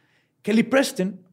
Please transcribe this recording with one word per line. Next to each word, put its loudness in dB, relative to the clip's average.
Kelly 2
Preston -2